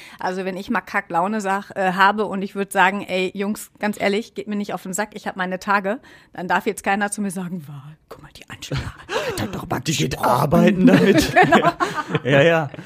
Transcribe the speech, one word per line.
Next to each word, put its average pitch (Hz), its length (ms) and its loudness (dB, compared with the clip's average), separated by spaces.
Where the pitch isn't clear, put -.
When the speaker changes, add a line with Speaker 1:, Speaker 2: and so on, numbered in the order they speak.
Speaker 1:
Also 185 260 -4
wenn 190 120 -6
ich 196 120 -8
mal 185 120 -2
Kacklaune 196 600 -2
sag, 196 340 -4
äh, 190 180 0
habe 202 320 4
und 185 180 -6
ich 196 100 -8
würd 196 180 -6
sagen, 190 300 2
"Ey, 185 320 -4
Jungs, 202 460 -8
ganz 208 200 -4
ehrlich, 202 360 -2
geht - 120 -10
mir 208 100 -6
nicht 208 160 -6
auf 185 100 -8
den 190 100 -8
Sack, 208 200 -6
ich - 140 -12
hab - 100 -10
meine 185 220 -4
Tage", 202 400 -2
dann 180 140 -10
darf 180 200 0
jetzt 196 160 -4
keiner 202 260 0
zu - 120 -8
mir 196 100 -4
sagen, 180 360 -8
"Wow, 151 80 -14
guck - 120 -20
mal, - 160 -20
die - 120 -20
Angela, - 300 -8
die - 40 -4
hat 190 140 -6
doch - 120 -10
mal 160 120 -4
Speaker 2:
Die 156 140 -4
geht 151 180 -2
Speaker 1:
gesprochen." - 180 -2
Speaker 2:
arbeiten 185 440 4
damit. 285 540 6
Speaker 1:
<laughs> - 60 8
Genau. 320 240 4
Speaker 2:
Ja, 139 180 6
ja. 160 280 4